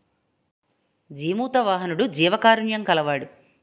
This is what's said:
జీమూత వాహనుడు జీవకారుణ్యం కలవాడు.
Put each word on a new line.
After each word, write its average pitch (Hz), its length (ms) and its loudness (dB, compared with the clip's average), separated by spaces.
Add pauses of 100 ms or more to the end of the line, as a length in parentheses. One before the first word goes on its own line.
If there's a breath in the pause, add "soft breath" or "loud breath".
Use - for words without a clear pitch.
(1120)
జీమూత 208 440 -4
వాహనుడు 185 460 0
జీవకారుణ్యం 214 800 2
కలవాడు. 147 420 0 (380 soft breath)